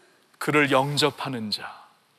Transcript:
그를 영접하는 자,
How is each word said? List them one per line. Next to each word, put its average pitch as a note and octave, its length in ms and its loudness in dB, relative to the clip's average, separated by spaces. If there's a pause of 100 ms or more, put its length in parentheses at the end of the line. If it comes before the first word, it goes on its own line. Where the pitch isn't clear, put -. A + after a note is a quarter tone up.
(380)
그를 D3 320 2
영접하는 C3+ 800 0
자, - 340 -10 (340)